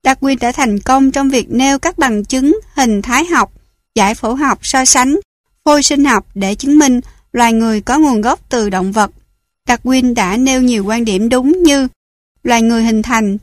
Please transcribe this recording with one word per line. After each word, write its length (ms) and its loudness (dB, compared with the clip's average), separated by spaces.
Darwin 380 -2
đã 120 -2
thành 280 -2
công 300 2
trong 200 -2
việc 200 -2
nêu 280 0
các 200 -4
bằng 260 -2
chứng 360 0
hình 280 0
thái 220 -2
học, 280 -2
giải 200 0
phẫu 200 -6
học 280 -2
so 220 -2
sánh, 320 2
phôi 180 4
sinh 220 0
học 300 0
để 200 -4
chứng 240 2
minh 220 4
loài 200 2
người 280 0
có 180 -2
nguồn 220 2
gốc 280 -2
từ 220 -2
động 220 -4
vật. 180 -2
Darwin 460 0
đã 220 -2
nêu 260 0
nhiều 220 0
quan 200 -4
điểm 240 -2
đúng 340 0
như 260 2
loài 200 0
người 220 2
hình 180 0
thành 400 -2